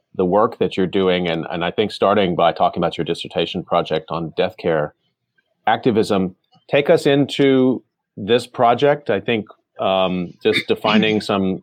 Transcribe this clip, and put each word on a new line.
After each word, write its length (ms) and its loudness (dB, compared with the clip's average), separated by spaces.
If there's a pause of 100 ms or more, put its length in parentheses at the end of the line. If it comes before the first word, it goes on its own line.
(140)
the 100 -2
work 320 2
that 220 -2
you're 80 0
doing, 420 0
and, 220 -4
and 120 -6
I 80 -4
think 220 -4
starting 420 2
by 200 2
talking 260 0
about 160 -2
your 80 -2
dissertation 580 -6
project 480 -4
on 280 -6
death 180 -2
care 380 -2 (720)
activism. 680 0 (360)
Take 180 0
us 160 4
into 800 2 (320)
this 300 0
project. 640 0
I 100 0
think, 280 -4 (300)
um, 540 -2 (100)
just 240 0
defining 540 0
<clears throat> 100 -6
some, 320 -2